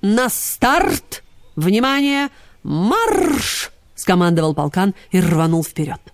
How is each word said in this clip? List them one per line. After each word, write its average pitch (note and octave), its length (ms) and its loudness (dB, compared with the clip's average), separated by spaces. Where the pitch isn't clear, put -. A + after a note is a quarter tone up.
На A3+ 280 2
старт! - 920 -2
Внимание! C4+ 720 0
Марш! D4 1080 0
скомандовал E3+ 600 2
Полкан D3+ 400 -2
и F#3 100 2
рванул E3 420 2
вперёд. D3+ 380 -6